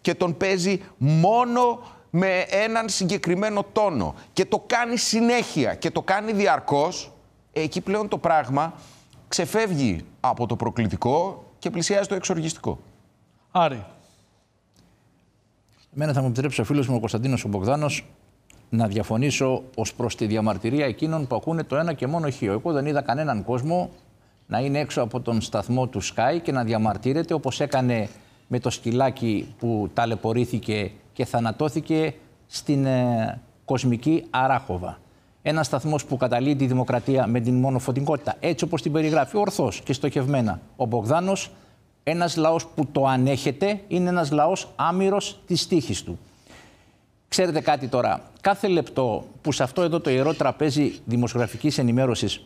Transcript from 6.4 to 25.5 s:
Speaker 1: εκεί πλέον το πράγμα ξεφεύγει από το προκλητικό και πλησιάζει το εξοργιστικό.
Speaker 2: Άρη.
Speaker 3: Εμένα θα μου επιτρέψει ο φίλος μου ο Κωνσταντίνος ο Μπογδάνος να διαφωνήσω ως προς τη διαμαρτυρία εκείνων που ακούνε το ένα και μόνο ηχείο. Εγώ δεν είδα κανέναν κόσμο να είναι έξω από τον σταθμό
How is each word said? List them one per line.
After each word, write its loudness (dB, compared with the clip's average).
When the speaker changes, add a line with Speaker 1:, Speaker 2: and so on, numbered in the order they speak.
Speaker 1:
εκεί -2
πλέον -2
το -2
πράγμα 0
ξεφεύγει 0
από 0
το -4
προκλητικό -2
και -6
πλησιάζει 0
το -2
εξοργιστικό. -4
Speaker 2:
Άρη. 0
Speaker 3:
Εμένα 0
θα 2
μου 0
επιτρέψει 0
ο 0
φίλος 2
μου 0
ο 2
Κωνσταντίνος 0
ο -4
Μπογδάνος -2
να 2
διαφωνήσω 0
ως -4
προς -4
τη -2
διαμαρτυρία 0
εκείνων -2
που -2
ακούνε -2
το -4
ένα 0
και -4
μόνο -2
ηχείο. -2
Εγώ -2
δεν 0
είδα 0
κανέναν -2
κόσμο -2
να -2
είναι 0
έξω -2
από -2
τον 0
σταθμό -2